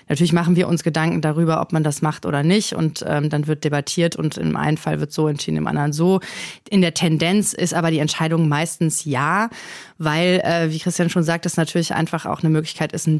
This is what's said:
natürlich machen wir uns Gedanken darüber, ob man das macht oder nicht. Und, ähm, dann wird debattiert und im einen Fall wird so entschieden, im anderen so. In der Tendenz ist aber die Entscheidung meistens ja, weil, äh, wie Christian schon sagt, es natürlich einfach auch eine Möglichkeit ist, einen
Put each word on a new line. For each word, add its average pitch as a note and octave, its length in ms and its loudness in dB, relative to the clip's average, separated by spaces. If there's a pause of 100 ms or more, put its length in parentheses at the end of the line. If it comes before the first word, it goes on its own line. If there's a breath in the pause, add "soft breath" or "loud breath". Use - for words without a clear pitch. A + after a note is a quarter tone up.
natürlich D#3 260 2
machen F3 200 4
wir F3 140 4
uns E3+ 160 0
Gedanken E3 380 0
darüber, D#3+ 400 2
ob - 100 -4
man D#3 100 2
das D3 200 0
macht D3+ 240 -2
oder C#3+ 160 0
nicht. G3 320 2
Und, D#3 340 -2
ähm, D3 220 0
dann D3 160 -2
wird D3+ 180 -2
debattiert D#3 520 0
und D#3 200 -4
im D#3+ 180 -2
einen D3 220 0
Fall D#3 240 -2
wird D3+ 120 -6
so D#3 160 0
entschieden, D3+ 280 -4
im D3+ 100 -2
anderen D3 280 -2
so. F3+ 260 2 (480 loud breath)
In G3 140 4
der E3 120 0
Tendenz E3+ 600 2
ist - 180 -2
aber E3 180 2
die D#3+ 100 0
Entscheidung D#3+ 480 0
meistens D#3 580 -2
ja, D#3 420 0 (480 loud breath)
weil, E3 480 2
äh, E3 260 0
wie D#3+ 80 -4
Christian F3 300 0
schon E3+ 160 2
sagt, E3 220 -2
es E3+ 100 -2
natürlich E3+ 380 0
einfach E3 320 -2
auch - 140 -4
eine D#3+ 100 2
Möglichkeit D#3 420 -2
ist, - 160 -2
einen D#3 120 4